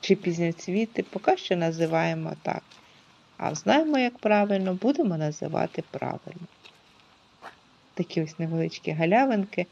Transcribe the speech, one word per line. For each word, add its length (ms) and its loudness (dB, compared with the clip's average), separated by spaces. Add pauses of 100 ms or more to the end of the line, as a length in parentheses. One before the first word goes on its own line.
Чи 160 2
пізноцвіти, 840 -2
поки 340 0
що 200 -2
називаємо 760 0 (100)
так. 200 -4 (760)
А 180 -4
знаємо, 440 2
як 200 0
правильно, 560 2
будемо 420 2
називати 760 -4
правильно. 560 -8 (1500)
Такі 280 -2
ось 160 -8
невеличкі 520 -4
галявинки. 800 2